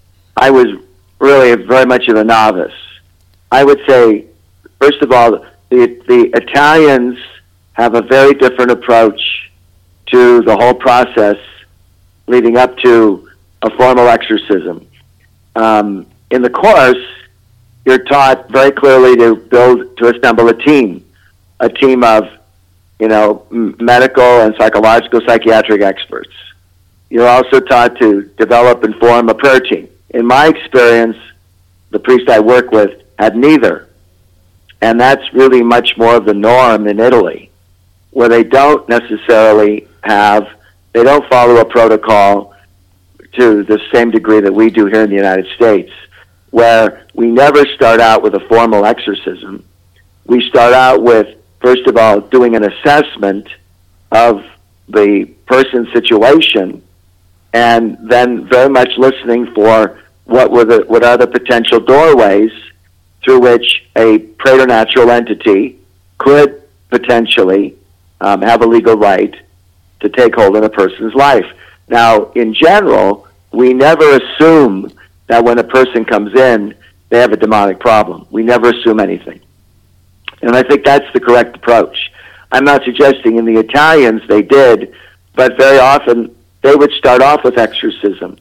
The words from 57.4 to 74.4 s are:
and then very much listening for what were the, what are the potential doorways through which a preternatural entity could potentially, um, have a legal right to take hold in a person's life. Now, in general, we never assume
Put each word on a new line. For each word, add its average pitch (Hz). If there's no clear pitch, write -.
and 117
then 120
very 127
much 127
listening 123
for 110
what 123
were 120
the, 110
what 117
are 120
the 123
potential 120
doorways 120
through 127
which 120
a 113
preternatural 123
entity 113
could 139
potentially, 107
um, 98
have 113
a 117
legal 113
right 101
to 104
take 117
hold 104
in 107
a 107
person's 101
life. 135
Now, 117
in 110
general, 123
we 127
never 147
assume 127